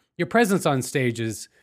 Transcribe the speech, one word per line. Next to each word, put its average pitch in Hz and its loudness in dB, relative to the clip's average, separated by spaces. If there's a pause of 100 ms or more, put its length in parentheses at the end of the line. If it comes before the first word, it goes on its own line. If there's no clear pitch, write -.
(180)
your 170 -2
presence 202 2
on 135 2
stage 120 -2
is, 110 -6 (140)